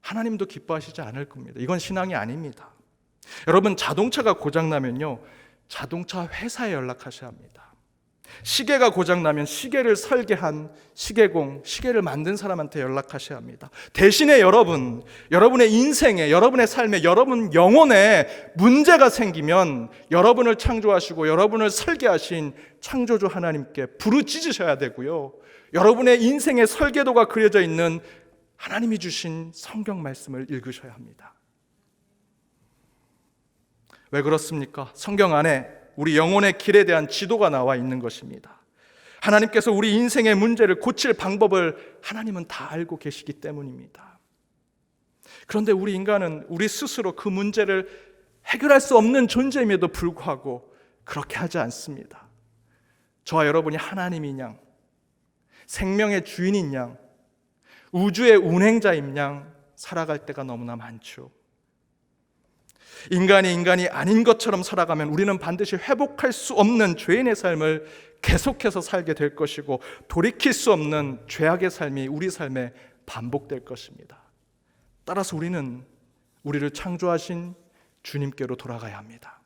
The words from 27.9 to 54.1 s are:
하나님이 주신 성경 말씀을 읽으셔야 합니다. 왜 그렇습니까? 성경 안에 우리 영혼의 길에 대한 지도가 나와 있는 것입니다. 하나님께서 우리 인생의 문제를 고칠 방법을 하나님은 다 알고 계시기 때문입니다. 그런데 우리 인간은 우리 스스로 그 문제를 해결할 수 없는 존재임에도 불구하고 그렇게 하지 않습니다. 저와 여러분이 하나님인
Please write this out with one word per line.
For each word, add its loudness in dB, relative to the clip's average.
하나님이 -4
주신 -10
성경 -10
말씀을 -12
읽으셔야 -12
합니다. -20
왜 -2
그렇습니까? -4
성경 0
안에 0
우리 -2
영혼의 2
길에 4
대한 0
지도가 -2
나와 0
있는 -6
것입니다. -14
하나님께서 2
우리 2
인생의 2
문제를 2
고칠 -2
방법을 -2
하나님은 -10
다 -14
알고 -10
계시기 -12
때문입니다. -16
그런데 -2
우리 -2
인간은 -4
우리 -4
스스로 -6
그 -8
문제를 -2
해결할 4
수 2
없는 4
존재임에도 0
불구하고 -8
그렇게 -12
하지 -6
않습니다. -10
저와 0
여러분이 -2
하나님인 -8